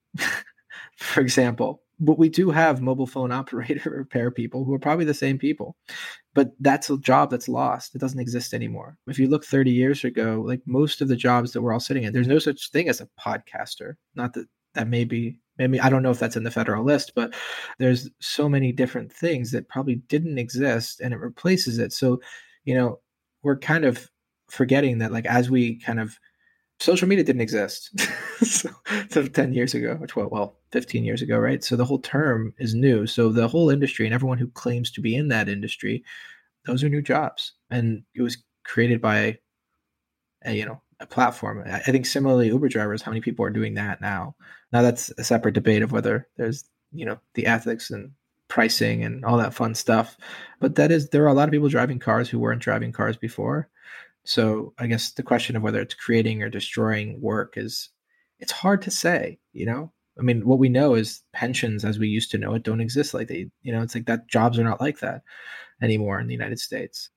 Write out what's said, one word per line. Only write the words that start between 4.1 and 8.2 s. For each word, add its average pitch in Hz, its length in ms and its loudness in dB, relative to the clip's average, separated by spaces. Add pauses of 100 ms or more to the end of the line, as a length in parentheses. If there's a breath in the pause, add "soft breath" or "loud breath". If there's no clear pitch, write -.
people 123 340 -6
who 135 80 -2
are 135 60 -2
probably 156 260 0
the 151 80 2
same 135 240 -2
people. 151 400 -4 (560 loud breath)
But 135 260 2
that's 139 300 2
a 139 80 0
job 139 320 4
that's 123 180 -6
lost. 123 460 -4
It 127 60 -12
doesn't 131 200 -4
exist 120 340 -6